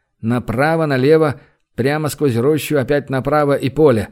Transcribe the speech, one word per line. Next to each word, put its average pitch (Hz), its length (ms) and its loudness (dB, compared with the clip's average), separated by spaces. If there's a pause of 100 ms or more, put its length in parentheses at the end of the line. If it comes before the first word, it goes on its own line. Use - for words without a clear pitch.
(200)
"Направо, 127 680 -2
налево, 147 540 2 (340)
прямо 147 340 -2
сквозь 135 280 -2
рощу, 143 420 0
опять 139 320 -2
направо 143 440 0
и 131 140 -2
поле", 120 440 2